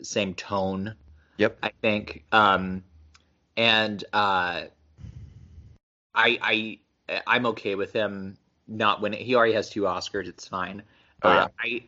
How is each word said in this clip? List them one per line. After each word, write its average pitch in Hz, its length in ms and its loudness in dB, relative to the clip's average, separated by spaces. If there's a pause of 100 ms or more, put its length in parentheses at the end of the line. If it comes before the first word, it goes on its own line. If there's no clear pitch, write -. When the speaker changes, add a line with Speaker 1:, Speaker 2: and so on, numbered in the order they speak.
Speaker 1:
same 98 320 -4
tone. 95 600 -4 (420)
Speaker 2:
Yep. 104 260 0
Speaker 1:
I - 100 -4 (100)
think. 107 500 -2
Um, 92 520 4 (720)
and, 110 460 2 (120)
uh, 92 480 0 (1500)
I, 113 280 4
I, 110 360 -2 (480)
I'm 123 200 2
okay 107 280 -2
with 95 180 -4
him 98 440 -4 (320)
not 107 320 0
winning. 104 240 -4
He 123 100 0
already 117 200 6
has 104 160 0
two 101 120 -4
Oscars. 90 460 -2
It's - 180 -18
fine. 95 360 -8 (400)
Speaker 2:
Oh, 107 60 4
yeah. 95 160 6
Speaker 1:
Uh, 92 40 -6 (100)
I, 117 300 -6